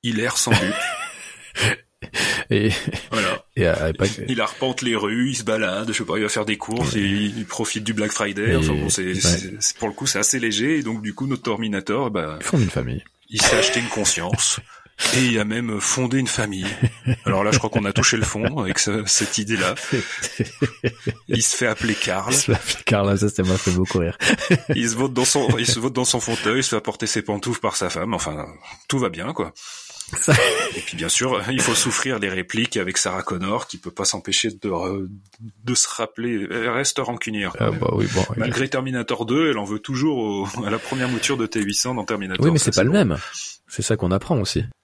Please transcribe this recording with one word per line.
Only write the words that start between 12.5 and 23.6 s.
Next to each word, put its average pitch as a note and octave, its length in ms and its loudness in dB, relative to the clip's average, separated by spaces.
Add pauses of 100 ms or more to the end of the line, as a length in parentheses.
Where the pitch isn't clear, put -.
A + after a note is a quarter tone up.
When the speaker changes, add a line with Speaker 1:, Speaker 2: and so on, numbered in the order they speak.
Speaker 2:
une G2 120 4
famille. B1 340 -4 (240)
Speaker 1:
il A2 120 -2
s'est - 160 4
acheté - 240 2
une A#2 80 -4
conscience. F#2+ 760 0
Speaker 2:
<laughs> - 520 -2
Speaker 1:
Et B2+ 100 4
il A#2 120 4
a G#2 80 2
même A2 340 -2
fondé B2+ 380 0
une C3 80 2
famille. G2 400 -2 (580)
Alors G2 200 2
là, G#2+ 80 4
je G#2+ 60 4
crois A2 120 0
qu'on A2 160 0
a G2+ 60 0
touché A#2 260 2
le G#2+ 60 2
fond B2 340 -2
avec G2 200 -2
ce, G#2 280 0
cette - 320 2
idée-là. G2+ 360 0 (180)
Speaker 2:
<laughs> - 1400 -4
Speaker 1:
Il A2+ 140 2
se - 140 2
fait B2 100 2
appeler A2 280 0
Karl. G2 380 -2
Speaker 2:
Il C3 40 4
se - 100 4
fait A#2 80 4
appeler - 300 -2
Karl, G2+ 340 4
ça, G#2 120 2
ça F#2+ 120 -2
m'a F#2 140 4
fait - 140 2